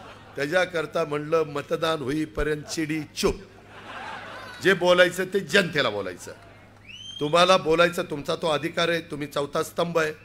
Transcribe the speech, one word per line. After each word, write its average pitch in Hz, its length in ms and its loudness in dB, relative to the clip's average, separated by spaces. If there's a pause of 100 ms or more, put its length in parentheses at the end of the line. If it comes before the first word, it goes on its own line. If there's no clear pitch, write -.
(360)
त्याच्याकरता 165 680 -2
म्हणलं, 151 380 0
मतदान 156 560 -2
होईपर्यंत 151 640 -2
चिडी 156 380 -4
चुप, - 340 -2 (1300)
जे 175 100 6
बोलायचं 180 520 6
ते 185 140 0
जनतेला 147 500 2
बोलायचं. 95 440 -8 (840)
तुम्हाला 175 380 4
बोलायचं, 170 460 4
तुमचा 151 320 -4
तो 165 120 -2
अधिकार 165 420 0
आहे, 170 120 0
तुम्ही 147 260 -8
चौथा 147 360 -2
स्तंभ 170 340 -2
आहे, 156 140 0 (140)